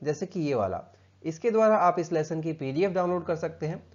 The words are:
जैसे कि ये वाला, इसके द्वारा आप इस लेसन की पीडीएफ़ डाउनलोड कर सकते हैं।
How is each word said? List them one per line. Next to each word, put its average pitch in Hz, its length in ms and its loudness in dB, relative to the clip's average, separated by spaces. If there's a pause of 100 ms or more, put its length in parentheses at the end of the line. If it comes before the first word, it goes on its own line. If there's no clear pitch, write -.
जैसे 147 240 -4
कि 185 140 -6
ये 147 140 0
वाला, 92 300 -2 (380)
इसके 160 280 -2
द्वारा 220 260 6
आप 175 220 4
इस 165 140 -2
लेसन 160 300 0
की 160 100 -4
पीडीएफ़ 156 400 -2
डाउनलोड 180 340 0
कर 165 100 -2
सकते 160 300 -6
हैं। - 280 -8